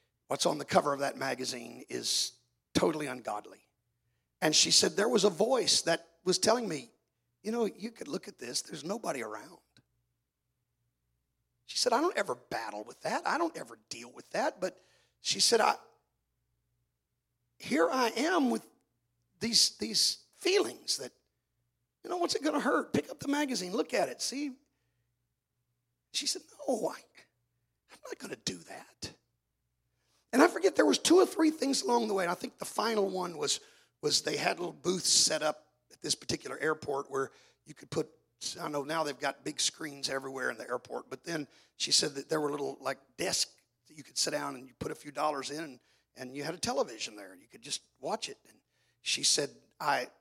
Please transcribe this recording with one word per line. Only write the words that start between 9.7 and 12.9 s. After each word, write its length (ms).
She 120
said, 140
"I 80
don't 160
ever 180
battle 500
with 180